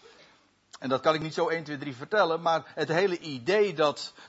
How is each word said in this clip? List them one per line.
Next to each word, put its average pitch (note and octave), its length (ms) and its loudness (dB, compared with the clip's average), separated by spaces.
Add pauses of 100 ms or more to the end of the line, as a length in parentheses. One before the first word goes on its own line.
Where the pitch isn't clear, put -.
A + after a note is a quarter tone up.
(800)
En C3 100 -6
dat C3 120 2
kan D#3+ 120 4
ik D#3 80 0
niet D#3 120 -6
zo E3+ 140 0
één, D#3+ 160 -2
twee, D3 140 -8
drie C#3 180 -10
vertellen, E3 460 0
maar E3 340 0
het D#3 120 -2
hele F3 320 2
idee E3 540 0
dat, D3 400 0 (160)